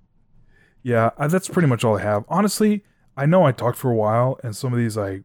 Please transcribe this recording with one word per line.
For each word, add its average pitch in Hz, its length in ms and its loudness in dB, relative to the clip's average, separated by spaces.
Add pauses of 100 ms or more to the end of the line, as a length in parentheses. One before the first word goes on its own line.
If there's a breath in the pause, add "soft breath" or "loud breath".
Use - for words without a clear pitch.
(840 soft breath)
Yeah, 113 340 2
I, 147 100 -2
that's 185 220 -2
pretty 175 180 2
much 120 160 0
all 107 140 2
I 95 40 -8
have. 104 280 -2
Honestly, 208 560 0 (320)
I 135 80 -2
know 175 200 4
I 135 60 4
talked 120 260 -2
for 127 140 -2
a 117 40 0
while, 113 480 0
and 110 120 -8
some 127 160 -6
of 120 80 0
these 113 180 -2
I 98 260 -6